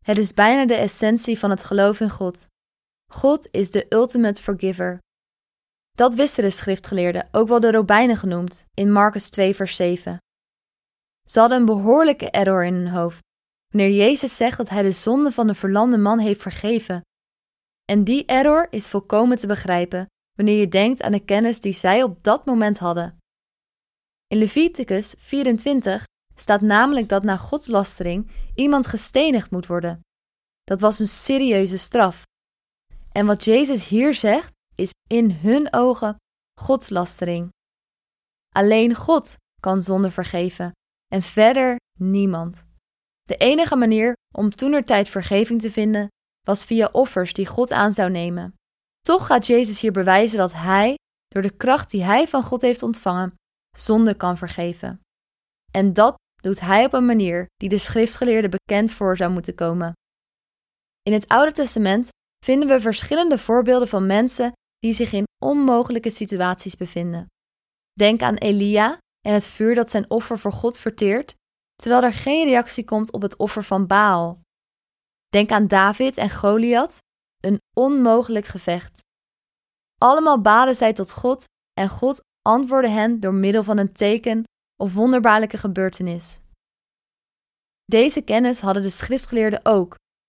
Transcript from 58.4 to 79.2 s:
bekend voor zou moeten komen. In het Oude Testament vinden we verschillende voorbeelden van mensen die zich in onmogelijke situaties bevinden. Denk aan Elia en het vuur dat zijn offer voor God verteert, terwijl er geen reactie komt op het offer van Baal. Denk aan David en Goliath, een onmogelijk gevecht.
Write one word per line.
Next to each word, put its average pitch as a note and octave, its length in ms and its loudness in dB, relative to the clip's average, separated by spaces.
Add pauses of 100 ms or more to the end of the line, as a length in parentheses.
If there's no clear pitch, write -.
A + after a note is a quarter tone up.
bekend G#3 420 -2
voor F#3 240 -2
zou F3+ 160 -2
moeten F3 220 -6
komen. E3+ 380 -4 (1120)
In - 100 -2
het G#3+ 160 0
Oude C#4+ 240 4
Testament A3+ 560 0 (360)
vinden C#4 240 2
we C4+ 120 4
verschillende C#4+ 580 0
voorbeelden B3 500 2
van F#3+ 180 -2
mensen A#3+ 460 0 (260)
die A3+ 140 -2
zich A3 200 -4
in G3+ 120 -2 (200)
onmogelijke B3 640 0
situaties F#3 640 -6
bevinden. E3+ 500 -8 (640)
Denk G#3+ 300 2
aan A#3+ 140 0
Elia G#3 640 0 (280)
en G#3 60 0
het G#3 140 0
vuur A3 280 -2
dat A#3 160 0
zijn G#3 200 -4
offer A3+ 280 -4
voor G3+ 140 -6
God A#3+ 260 -6
verteert, G#3+ 560 -4 (400)
terwijl A#3+ 280 2
er A#3+ 100 2
geen D#4 320 -2
reactie A#3+ 400 0
komt A3 280 -4
op F#3+ 100 -8
het G3 140 -6
offer G3+ 280 -6
van F#3+ 220 0
Baal. F3+ 540 0 (880)
Denk G#3 220 2
aan G#3+ 160 4
David G3+ 500 2
en G3+ 140 -2
Goliath, A#3 680 0 (420)
een G3 180 0 (180)
onmogelijk A#3+ 720 2
gevecht. - 540 -8 (1000)